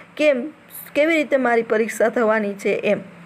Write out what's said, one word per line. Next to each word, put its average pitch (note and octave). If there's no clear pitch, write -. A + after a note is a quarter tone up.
કેમ, C#4+
કેવી D#4
રીતે D4
મારી A#3+
પરીક્ષા A3
થવાની G#3+
છે?" G3
એમ. G3+